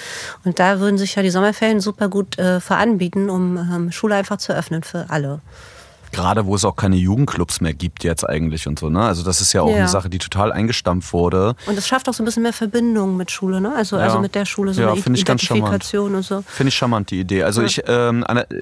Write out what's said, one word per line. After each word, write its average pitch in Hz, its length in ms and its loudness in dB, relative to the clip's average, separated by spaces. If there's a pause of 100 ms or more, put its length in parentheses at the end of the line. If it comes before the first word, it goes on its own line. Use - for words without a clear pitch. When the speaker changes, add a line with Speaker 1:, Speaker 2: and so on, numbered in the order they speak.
(440)
Speaker 1:
Und 180 140 0
da 190 200 4
würden 202 200 2
sich 196 160 -4
ja 202 80 0
die 190 80 4
Sommerferien 208 500 2
super 202 300 -2
gut, 196 280 -4
äh, 180 220 2
für - 160 -2
anbieten, 196 540 2
um, 180 260 0
ähm, 170 360 -2
Schule 208 220 0
einfach 196 220 0
zu - 160 -6
öffnen 160 300 -2
für 165 260 -8
alle. 147 320 -4 (760)
Speaker 2:
Gerade 98 300 2
wo 95 100 0
es 95 120 2
auch 92 100 0
keine 95 200 4
Jugendclubs 92 680 0
mehr 80 100 0
gibt 82 320 -6
jetzt 82 240 -2
eigentlich 78 400 -2
und 73 100 -4
so, 78 120 -2
ne? 85 100 2
Also 95 220 2
das 87 180 0
ist 90 140 2
ja 92 80 4
auch 78 80 4
Speaker 1:
Ja. 71 60 4
Speaker 2:
eine 185 120 4
Sache, 95 220 0
die 92 80 -4
total 101 340 0
eingestampft 92 640 0
wurde. 92 500 2
Speaker 1:
Und 208 140 -2
es 196 100 -4
schafft 262 180 -2
auch 254 60 -2
so 220 100 -4
ein 220 40 0
bisschen 233 160 -2
mehr 233 100 0
Verbindung 220 640 0
mit 185 140 -4
Schule, 190 320 -2
ne? 220 120 -2
Also, 208 220 -2
Speaker 2:
Ja. 165 80 0
Speaker 1:
also 110 140 2
mit - 160 -2
der 101 100 -2
Schule, 98 300 -2
so 117 80 0
Speaker 2:
Ja, 110 100 4
Speaker 1:
eine 101 80 0
Speaker 2:
find 123 160 2
ich 190 80 0
ganz 131 160 2
charmant. 107 280 0
Speaker 1:
Identifikation 202 460 -2
und 190 80 -2
so. 196 240 -6
Speaker 2:
Find 135 220 0
ich 127 60 0
charmant, 117 360 0
die 92 100 -2
Idee. 95 240 0
Also 104 180 2
Speaker 1:
Ja. 113 40 2
Speaker 2:
ich, - 200 -2
ähm, 120 420 2
an 120 80 2
der, 120 100 2 (160)